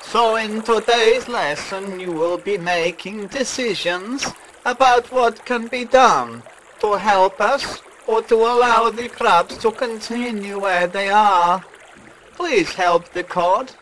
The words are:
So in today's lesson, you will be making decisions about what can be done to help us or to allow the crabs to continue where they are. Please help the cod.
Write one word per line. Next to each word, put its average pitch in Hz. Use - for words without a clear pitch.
So 233
in 220
today's 233
lesson, 190
you 185
will 170
be 196
making 180
decisions 226
about 247
what 240
can 233
be 247
done 147
to 208
help 190
us 240
or 220
to 226
allow 233
the 233
crabs 208
to 226
continue 220
where 180
they 196
are. 190
Please 262
help 175
the 180
cod. 185